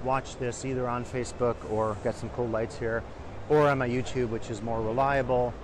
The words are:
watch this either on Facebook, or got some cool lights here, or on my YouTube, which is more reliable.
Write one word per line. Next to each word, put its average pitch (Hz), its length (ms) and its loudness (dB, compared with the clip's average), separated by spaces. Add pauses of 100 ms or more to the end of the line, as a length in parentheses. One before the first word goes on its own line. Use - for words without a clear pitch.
watch 131 320 0
this 123 300 -4
either 127 240 0
on 120 160 -2
Facebook, 120 500 0 (160)
or 107 320 2
got 113 100 0
some 113 180 -6
cool 120 180 -2
lights 110 280 -2
here, 113 240 -2 (460)
or 147 220 8
on 139 80 4
my 127 100 2
YouTube, 127 400 0
which 110 220 -4
is 107 120 -6
more 113 200 -2
reliable. 123 720 2 (100)